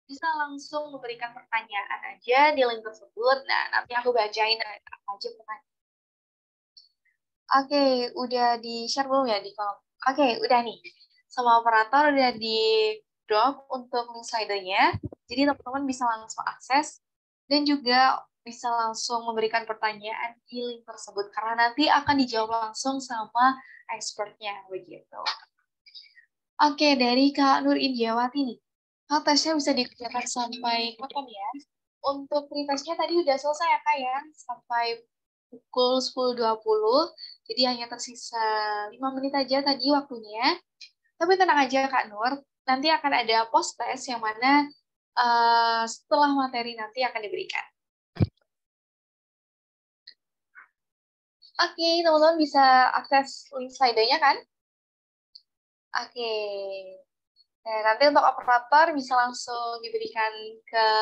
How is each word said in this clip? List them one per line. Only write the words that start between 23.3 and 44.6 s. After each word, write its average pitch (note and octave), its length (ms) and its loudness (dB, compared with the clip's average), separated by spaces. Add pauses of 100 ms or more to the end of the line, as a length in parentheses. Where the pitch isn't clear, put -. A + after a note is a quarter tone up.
expertnya G#3 800 -10
begitu. - 480 -14 (1400)
Oke, D4 320 2
dari B3 320 4
Kak C#4 320 2
Nur C#4 160 2
Indiawati B3 640 -2
nih. A#3+ 180 -4 (460)
Kak, D4 240 -2
tesnya D4 240 2
bisa C#4+ 240 0
dikerjakan A#3+ 480 -6
sampai A#3+ 720 -4
kapan C4+ 320 -10
ya? G3+ 200 -12 (600)
Untuk C#4 400 -4
pretestnya C#4+ 480 -4
tadi E4 240 0
udah C#4 160 2
selesai D4+ 320 -2
ya D4 160 0
Kak D4+ 160 0
ya, B3+ 160 -4 (160)
sampai A#3 520 -6 (680)
pukul B3+ 480 0
sepuluh B3+ 320 -2
dua A3+ 240 0
puluh. A3 480 2 (400)
Jadi B3+ 240 -2
hanya A#3+ 240 -4
tersisa A#3 480 -10 (480)
lima C4 240 -6
menit C#4 240 -4
aja C4+ 240 0
tadi C#4 320 0
waktunya. B3 640 -2 (640)
Tapi F4+ 160 4
tenang D4+ 320 4
aja C4+ 160 2
Kak C4 240 -2
Nur, A#3+ 320 -4 (240)
nanti C4+ 240 0
akan D#4 240 2
ada A3+ 400 2
post D#4+ 240 0
test B3 320 -8
yang A3+ 160 -6
mana, B3+ 400 4 (540)